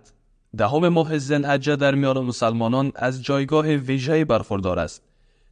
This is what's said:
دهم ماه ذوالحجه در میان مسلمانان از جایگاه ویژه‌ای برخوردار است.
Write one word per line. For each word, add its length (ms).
دهم 320
ماه 300
ذوالحجه 580
در 180
میان 300
مسلمانان 720
از 280
جایگاه 440
ویژه‌ای 580
برخوردار 540
است. 240